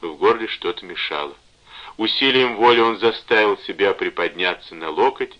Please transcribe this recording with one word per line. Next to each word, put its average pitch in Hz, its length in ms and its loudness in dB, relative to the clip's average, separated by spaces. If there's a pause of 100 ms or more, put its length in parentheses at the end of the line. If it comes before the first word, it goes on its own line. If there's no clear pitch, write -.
в 80 140 -8
горле 110 320 2
что-то - 380 -8
мешало. 76 500 -8 (600)
Усилием 127 580 2
воли 117 240 6
он 113 180 2
заставил 107 640 2
себя 98 340 0
приподняться 90 800 -4
на 82 140 -8
локоть 120 500 -2